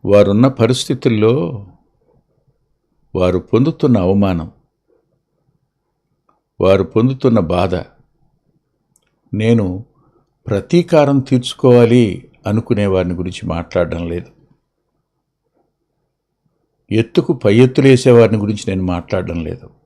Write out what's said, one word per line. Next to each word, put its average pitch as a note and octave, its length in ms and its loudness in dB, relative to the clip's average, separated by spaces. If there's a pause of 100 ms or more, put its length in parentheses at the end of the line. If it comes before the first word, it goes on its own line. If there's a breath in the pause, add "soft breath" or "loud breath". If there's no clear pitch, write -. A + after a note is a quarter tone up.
వారున్న G2+ 440 4
పరిస్థితుల్లో A#2+ 840 -2 (1800)
వారు F2+ 240 -2
పొందుతున్న B2 600 0
అవమానం, F#2 540 -2 (2000)
వారు F#2+ 240 2
పొందుతున్న B2 560 0
బాధ, F2 340 -2 (1600)
నేను G#2+ 500 0 (640)
ప్రతీకారం C#3+ 760 0
తీర్చుకోవాలి A#2+ 1080 2 (160)
అనుకునే G#2 400 -2
వారిని F#2 280 -2
గురించి F2+ 340 -10
మాట్లాడడం E2+ 600 -6
లేదు, E2+ 220 -10 (2500)
ఎత్తుకు A2 420 -2
పై A2 240 0
ఎత్తులేసేవారిని B2+ 840 4
గురించి G#2 300 -6
నేను F#2+ 140 -4
మాట్లాడడం F2 600 -6
లేదు - 260 -14 (160)